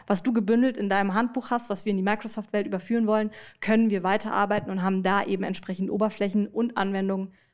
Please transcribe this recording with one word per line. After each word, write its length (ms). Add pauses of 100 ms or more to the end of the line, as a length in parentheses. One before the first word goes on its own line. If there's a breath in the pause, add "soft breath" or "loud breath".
was 160
du 100
gebündelt 460
in 120
deinem 260
Handbuch 340
hast, 220
was 140
wir 40
in 80
die 60
Microsoft-Welt 640
überführen 400
wollen, 240 (280 loud breath)
können 300
wir 140
weiterarbeiten 640
und 140
haben 180
da 220
eben 200
entsprechend 460
Oberflächen 580
und 300
Anwendungen 560 (200 soft breath)